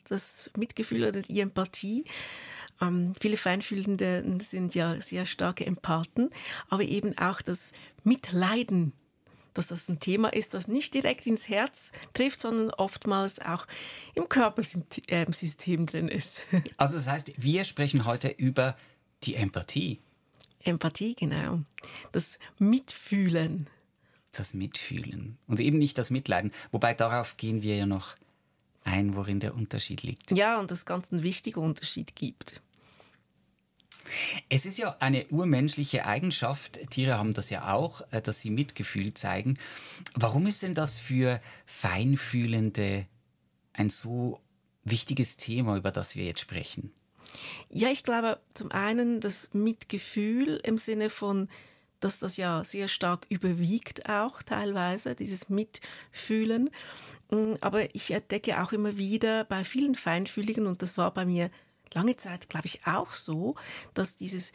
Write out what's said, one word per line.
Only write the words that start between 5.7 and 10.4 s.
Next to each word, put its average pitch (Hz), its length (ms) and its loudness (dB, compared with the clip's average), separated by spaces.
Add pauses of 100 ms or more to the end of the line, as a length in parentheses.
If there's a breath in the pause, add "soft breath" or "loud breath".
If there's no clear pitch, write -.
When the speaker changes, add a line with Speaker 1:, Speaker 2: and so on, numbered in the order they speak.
Speaker 1:
aber 190 140 2
eben 202 340 0
auch 175 240 2
das - 300 -2 (320 loud breath)
Mitleiden, 185 880 4 (600 soft breath)
dass 175 140 -2
das 175 220 -4
ein 170 100 0
Thema 208 320 2
ist, - 220 -2